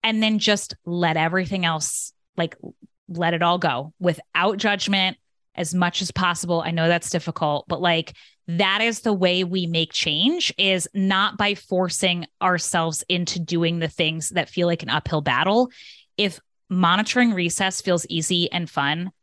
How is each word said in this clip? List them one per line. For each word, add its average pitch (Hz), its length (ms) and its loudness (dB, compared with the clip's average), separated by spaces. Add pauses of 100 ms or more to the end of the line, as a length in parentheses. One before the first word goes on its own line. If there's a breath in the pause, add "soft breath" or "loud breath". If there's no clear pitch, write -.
And 220 200 0
then 214 160 2
just 208 360 0 (100)
let 175 320 0
everything 175 480 0
else, - 480 -2 (240)
like, 165 200 -2 (520)
let 170 260 0
it 165 80 0
all 175 160 4
go 151 420 -2
without 180 580 0
judgment 196 580 0 (380)
as 170 200 -4
much 180 280 0
as 180 80 -4
possible. 175 540 0
I 170 80 -4
know 165 160 2
that's 170 220 0
difficult, 156 580 -2
but, 165 120 -4
like, 170 340 0 (340 loud breath)
that 190 320 0
is 226 200 0
the 220 120 0
way 180 300 2
we 180 240 -2
make 165 260 -2
change, 202 680 0
is 190 340 0
not 190 460 0
by 202 160 0
forcing 180 720 -2 (160)
ourselves 170 680 0
into 175 320 -2
doing 170 380 0
the 165 100 -2
things 160 420 -2
that 180 180 -2
feel 175 180 0
like 170 160 0
an 107 80 -8
uphill 151 300 -2
battle. 185 500 2 (460 loud breath)
If 202 240 -2 (280)
monitoring 202 640 4
recess 180 480 0
feels 175 280 0
easy 170 440 0
and 175 160 -4
fun 156 440 -2 (100)